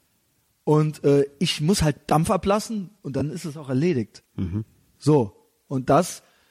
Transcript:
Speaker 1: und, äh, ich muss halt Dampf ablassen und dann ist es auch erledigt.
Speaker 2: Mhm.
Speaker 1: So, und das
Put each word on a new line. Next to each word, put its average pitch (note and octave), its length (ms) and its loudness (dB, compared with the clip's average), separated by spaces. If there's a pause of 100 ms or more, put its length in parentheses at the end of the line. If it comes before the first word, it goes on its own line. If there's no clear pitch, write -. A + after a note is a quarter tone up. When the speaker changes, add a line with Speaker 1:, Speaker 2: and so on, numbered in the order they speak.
(640)
Speaker 1:
und, D3+ 400 2
äh, C#3+ 220 4 (140)
ich - 200 -2
muss D#3 220 2
halt D3+ 160 2 (100)
Dampf D#3+ 220 2
ablassen G3+ 600 -2 (100)
und C3+ 160 -8
dann C#3+ 140 -4
ist F3 120 -10
es D#3 140 -10
auch D3 100 -16
erledigt. C3+ 560 -2 (120)
Speaker 2:
Mhm. G2 280 -6 (340)
Speaker 1:
So, C3+ 360 2 (340)
und C3 220 -6
das D#3 320 0 (300)